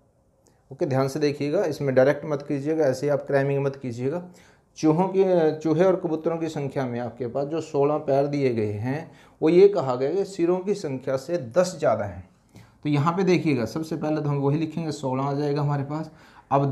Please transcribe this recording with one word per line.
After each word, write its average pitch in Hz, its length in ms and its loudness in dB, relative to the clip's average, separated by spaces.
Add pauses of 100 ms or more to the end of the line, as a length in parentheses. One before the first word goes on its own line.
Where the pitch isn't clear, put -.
(720)
ओके, 135 140 -4
ध्यान 135 220 0
से 135 120 -6
देखिएगा, 147 460 0
इसमें 143 300 -2
डायरेक्ट 139 300 4
मत 151 220 -4
कीजिएगा, 151 380 0
ऐसे 131 200 0
ही 143 60 0
आप 113 160 -2
क्रैमिंग 139 380 0
मत 135 100 -4
कीजिएगा। 131 480 -6 (540)
चूहों 160 300 2
की, 190 160 2 (360)
चूहे 160 240 2
और 185 140 4
कबूतरों 165 400 -2
की 160 120 -4
संख्या 143 360 -4
में 120 140 -4
आपके 123 280 -6
पास 135 200 -4
जो 156 140 -4
सोलह 147 380 0
पैर 143 280 2
दिए 139 260 0
गए 107 200 -2
हैं, 131 380 -6 (300)
वो 156 80 4
ये 180 200 8
कहा 143 260 -2
गया 135 160 0
कि 190 140 0
सिरों 180 340 0
की 196 160 -2
संख्या 135 440 -4
से 170 180 -4 (140)
दस 180 280 2
ज़्यादा 110 260 2
हैं। 90 220 -12 (560)
तो 147 60 -2
यहाँ 147 240 2
पे 190 120 0
देखिएगा, 156 420 2
सबसे 160 300 -6
पहले 151 240 -2
तो 147 80 -2
हम 143 80 0
वही 143 220 2
लिखेंगे, 156 340 -4
सोलह 131 300 -4
आ 143 120 -2
जाएगा 147 260 -2
हमारे 143 240 0
पास। 156 260 -8 (400)
अब 139 200 4